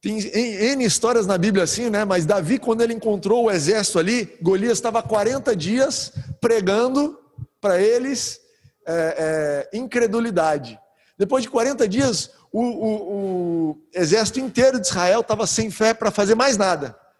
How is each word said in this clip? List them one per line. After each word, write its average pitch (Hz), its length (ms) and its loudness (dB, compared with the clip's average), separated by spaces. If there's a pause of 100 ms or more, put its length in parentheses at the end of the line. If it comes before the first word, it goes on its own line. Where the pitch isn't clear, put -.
tem 214 160 -4
N, 214 540 -2
N 269 120 0
histórias 226 440 2
na 196 100 0
Bíblia 185 280 2
assim, 233 260 -4
né? 208 120 0
Mas 185 220 0
Davi, 196 320 0
quando 226 240 0
ele 233 140 0
encontrou 214 480 0
o 220 80 2
exército 185 480 0
ali, 208 420 -2
Golias 196 400 2
tava 226 180 0
há 220 40 -6
quarenta 226 520 0
dias 226 560 -2 (300)
pregando 233 760 2 (420)
pra 185 180 2
eles, 240 640 0 (460)
é, 156 840 -2
é, 208 60 -6
incredulidade. 202 1000 -2 (360)
Depois 240 280 0
de 220 60 -10
quarenta 240 380 0
dias, 226 440 0 (200)
o, 214 80 -4
o, 196 1080 -2
o 151 120 -10 (120)
exército 202 460 0
inteiro 254 400 2
de 185 80 -4
Israel 190 360 2
tava 214 220 -2
sem 220 240 -2
fé 220 240 2
pra 226 160 -2
fazer 202 240 2
mais 247 240 2
nada. 175 400 -2 (220)